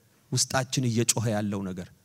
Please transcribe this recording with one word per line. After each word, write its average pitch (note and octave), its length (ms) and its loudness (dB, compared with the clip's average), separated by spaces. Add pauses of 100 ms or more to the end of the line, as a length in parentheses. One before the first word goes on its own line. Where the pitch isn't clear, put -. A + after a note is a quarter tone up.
(320)
ውስጣችን C3 540 0
እየጮኸ A2+ 440 2
ያለው G#2 340 0
ነገር? F2+ 240 -6 (180)